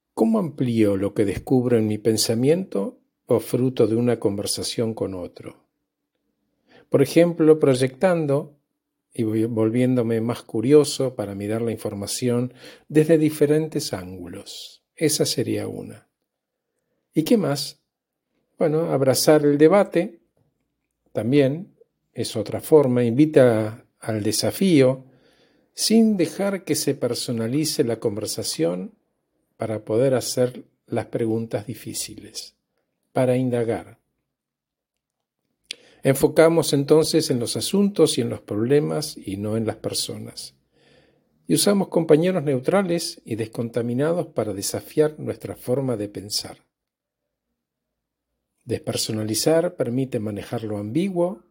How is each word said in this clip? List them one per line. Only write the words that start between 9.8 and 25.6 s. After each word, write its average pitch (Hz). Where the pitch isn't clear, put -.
más 117
curioso 135
para 101
mirar 104
la 113
información 113
desde 156
diferentes 151
ángulos. 92
Esa -
sería 107
una. 101
¿Y 156
qué 226
más? 143
Bueno, 160
abrazar 143
el 147
debate 180
también 139
es -
otra 107
forma. 131
Invita 120
al 110
desafío 131